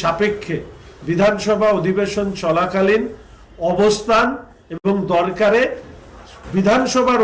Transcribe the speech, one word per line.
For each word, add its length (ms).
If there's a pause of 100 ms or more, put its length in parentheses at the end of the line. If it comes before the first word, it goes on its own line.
সাপেক্ষে 560 (480)
বিধানসভা 640 (100)
অধিবেশন 480 (140)
চলাকালীন 640 (680)
অবস্থান 560 (460)
এবং 220 (120)
দরকারে 540 (880)
বিধানসভার 720